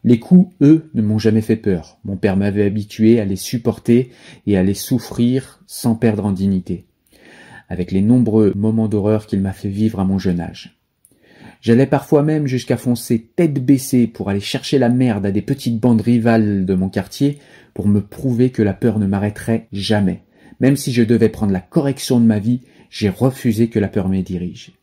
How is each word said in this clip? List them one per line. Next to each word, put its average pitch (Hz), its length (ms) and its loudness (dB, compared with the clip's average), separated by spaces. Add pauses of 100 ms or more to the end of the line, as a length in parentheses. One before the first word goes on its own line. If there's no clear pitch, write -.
Les 113 160 0
coups, - 400 2
eux, 156 340 4
ne 117 80 -2
m'ont 107 160 -2
jamais 110 240 2
fait 110 140 0
peur. 92 480 -4
Mon 98 120 -8
père 95 200 -2
m'avait 101 280 0
habitué 110 560 2
à 104 40 -4
les 95 120 -4
supporter 120 720 -2 (360)
et 101 100 2
à 92 60 2
les 98 120 0
souffrir 123 920 -4
sans - 300 -2
perdre 107 300 2
en 101 60 0
dignité, 92 540 -2 (840)
avec 87 220 -6
les 95 120 0
nombreux 110 520 4
moments 110 340 0
d'horreur 107 380 0
qu'il 101 140 -2
m'a 95 120 -2
fait - 160 -8
vivre 98 300 -2
à 95 60 0
mon 95 140 0
jeune 92 220 -2
âge. - 380 -14 (840)
J'allais 117 260 4
parfois 143 380 0
même 151 240 -2
jusqu'à 123 280 -4
foncer 117 600 -4
tête 147 280 0
baissée 127 440 2
pour 101 200 -8
aller 101 120 -2
chercher 131 400 -2
la 120 80 2
merde 120 360 0
à 101 60 0
des 101 120 -2
petites 123 360 -4
bandes 117 220 2
rivales 110 680 2
de 95 80 0
mon 92 140 0
quartier 139 500 -4 (340)
pour 92 140 -6
me 104 140 2
prouver 127 500 -2
que 113 140 0
la 95 100 0
peur 107 240 0
ne 101 80 0
m'arrêterait 104 640 -4
jamais. 98 540 -2 (340)
Même 135 160 4
si 135 180 -4
je 117 120 2
devais 113 240 2
prendre 104 240 -2
la 92 80 -2
correction 135 580 -2
de 117 80 4
ma 107 140 2
vie, 123 220 -2 (280)
j'ai 104 180 -2
refusé 117 600 0
que 113 100 -2
la 98 80 0
peur 95 220 -4
me 95 140 -2
dirige. 87 500 -10 (100)